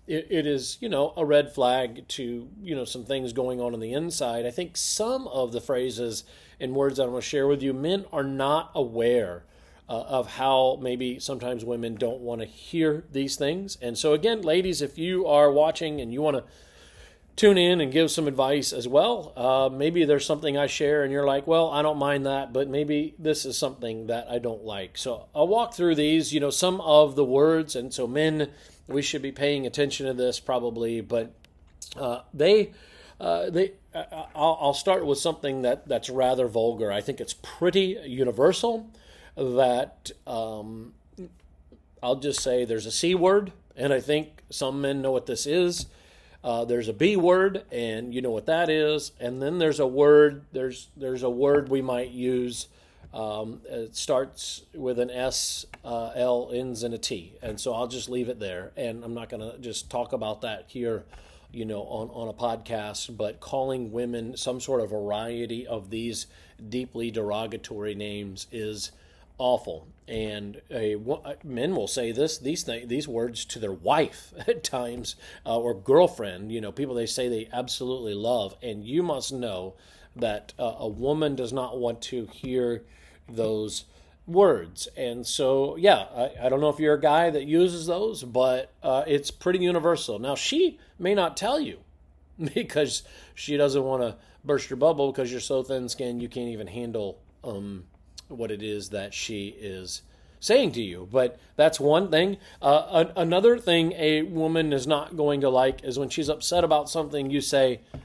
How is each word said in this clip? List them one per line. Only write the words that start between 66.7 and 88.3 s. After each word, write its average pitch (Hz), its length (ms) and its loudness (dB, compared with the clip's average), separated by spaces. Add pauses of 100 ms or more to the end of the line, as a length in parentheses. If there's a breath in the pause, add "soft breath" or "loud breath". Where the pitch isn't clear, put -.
derogatory 104 840 -6
names 101 580 -10
is 107 400 -8 (460 soft breath)
awful. 110 480 0 (200)
And 107 540 -8 (100)
a 110 260 -2
wo-, 123 280 -4
uh, 143 180 -10
men 143 320 -2
will 104 140 -2
say 117 240 -4
this, 151 260 -2
these 147 260 -6
th-, 120 240 -8
these 143 200 -4
words 117 380 -4
to - 120 -12
their 104 140 -4
wife 123 680 0
<laughs> - 60 -12
at 226 180 0
times, 120 520 -6 (300 loud breath)
uh, 117 120 2
or 117 160 0
girlfriend, 107 800 2
you 117 80 -4
know, 104 120 -8
people 135 220 -6
they 117 120 -2
say 123 220 -2
they 113 240 -4
absolutely 123 640 -6
love. 104 480 -2
And 107 220 -10
you 143 180 -2
must 143 300 -4
know 98 420 -6 (420 soft breath)
that, 110 420 -4
uh, 117 200 -2
a 120 100 -6
woman 139 480 0
does 120 160 -6
not 127 260 -4
want 117 240 -4
to 117 240 -6
hear 123 580 -2 (440 soft breath)
those 110 560 -4 (420 soft breath)
words. 165 720 4
And 123 300 -6
so, 139 500 2
yeah, 165 380 6
I, 123 320 -2
I - 20 4
don't 135 120 2
know 151 80 4
if 147 100 0
you're 151 160 4
a 143 60 0
guy 156 300 6
that 143 140 -2
uses 165 420 2
those, 196 360 -2
but, 127 500 0 (100)